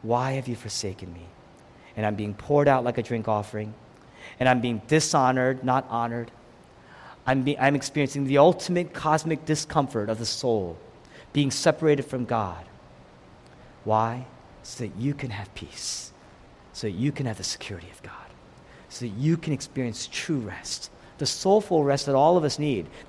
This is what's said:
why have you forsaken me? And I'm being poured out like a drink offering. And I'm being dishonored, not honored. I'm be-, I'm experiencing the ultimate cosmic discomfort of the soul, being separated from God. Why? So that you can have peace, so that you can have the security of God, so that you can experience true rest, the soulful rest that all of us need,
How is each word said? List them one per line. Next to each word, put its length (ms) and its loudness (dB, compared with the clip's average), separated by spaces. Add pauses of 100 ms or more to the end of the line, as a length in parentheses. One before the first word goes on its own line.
why 320 0
have 140 -4
you 80 -4
forsaken 560 -8
me? 140 -16 (720)
And 80 -2
I'm 100 0
being 180 -6
poured 340 2
out 160 4
like 140 -2
a 60 -4
drink 240 -4
offering. 460 -4 (640)
And 80 4
I'm 140 6
being 260 -2
dishonored, 760 4
not 260 2
honored. 420 -4 (960)
I'm 160 2
be-, 160 0
I'm 160 4
experiencing 500 -2
the 120 4
ultimate 560 4
cosmic 520 0
discomfort 640 0
of 100 -2
the 60 -6
soul, 520 -2 (560)
being 180 2
separated 520 2
from 220 -6
God. 380 -4 (1200)
Why? 420 0 (380)
So 200 -10
that 140 -8
you 160 -2
can 180 -8
have 240 -10
peace, 560 -10 (640)
so 140 -6
that 60 -2
you 180 0
can 140 -6
have 120 -4
the 60 -12
security 460 -10
of 140 -20
God, 100 -16 (760)
so 160 -10
that 80 -4
you 240 2
can 160 -4
experience 580 -6
true 260 -4
rest, 540 -8 (260)
the 80 -2
soulful 580 2
rest 220 2
that 100 0
all 220 6
of 60 4
us 160 0
need, 280 0 (220)